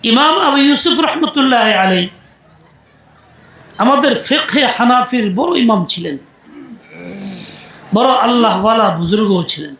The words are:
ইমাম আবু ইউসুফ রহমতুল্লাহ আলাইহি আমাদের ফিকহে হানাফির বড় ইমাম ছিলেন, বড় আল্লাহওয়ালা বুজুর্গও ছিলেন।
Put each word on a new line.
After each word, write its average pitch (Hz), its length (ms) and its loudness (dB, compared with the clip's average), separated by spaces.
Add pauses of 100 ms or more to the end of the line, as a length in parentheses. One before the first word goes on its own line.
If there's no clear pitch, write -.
ইমাম 294 240 4 (140)
আবু 277 100 2 (100)
ইউসুফ 285 280 2 (120)
রহমতুল্লাহ 269 600 0 (140)
আলাইহি 185 260 0 (1800)
আমাদের 277 280 2 (160)
ফিকহে 294 360 0 (120)
হানাফির 247 500 2 (120)
বড় 339 140 0 (120)
ইমাম 214 180 2 (100)
ছিলেন, 170 240 -6 (1800)
বড় 254 140 4 (160)
আল্লাহওয়ালা 220 640 2 (120)
বুজুর্গও 185 520 0
ছিলেন। 147 280 -10